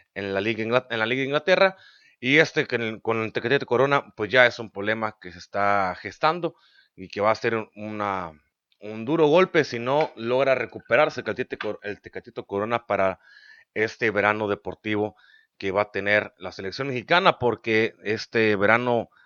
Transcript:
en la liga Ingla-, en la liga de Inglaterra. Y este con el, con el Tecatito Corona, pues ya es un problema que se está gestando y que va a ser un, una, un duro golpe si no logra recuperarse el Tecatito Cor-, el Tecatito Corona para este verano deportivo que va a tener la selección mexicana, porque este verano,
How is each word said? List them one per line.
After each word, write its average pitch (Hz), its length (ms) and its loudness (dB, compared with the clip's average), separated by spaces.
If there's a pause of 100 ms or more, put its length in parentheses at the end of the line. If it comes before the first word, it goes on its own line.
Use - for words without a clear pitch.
(140)
en 98 200 -6
la 98 80 0
liga 110 200 -2
Ingla-, 120 280 0
en 117 80 -4
la 110 80 0
liga 127 140 -2
de 135 60 -2
Inglaterra. 185 500 2 (420)
Y 135 200 4
este 151 280 2
con 120 140 -2
el, 110 220 -6
con 113 200 0
el 107 80 -4
Tecatito 127 360 -2
Corona, 135 500 0
pues 107 140 -4
ya 123 160 6
es 117 120 -2
un 110 120 -10
problema 107 500 -4
que 90 120 -16
se 85 60 -18
está 101 640 0
gestando 160 560 -4 (380)
y 92 140 -16
que 101 120 -6
va 107 100 4
a 110 40 2
ser 113 200 -2
un, 107 200 -4
una, 101 580 -6 (480)
un 110 240 -10
duro 156 220 2
golpe 165 380 4
si 120 140 -8
no 135 380 -2
logra 127 380 0
recuperarse 123 640 0
el - 40 -8
Tecatito 113 340 -6
Cor-, 104 240 -6
el 104 180 -10
Tecatito 110 460 -14
Corona 110 400 -2
para 95 340 0 (540)
este 110 360 -2
verano 104 380 2
deportivo 104 680 -4 (440)
que 98 140 -4
va 101 100 2
a 104 80 -6
tener 101 480 0
la 92 140 -12
selección 101 360 -8
mexicana, 156 500 2
porque 113 640 0
este 110 540 0
verano, 113 540 2 (160)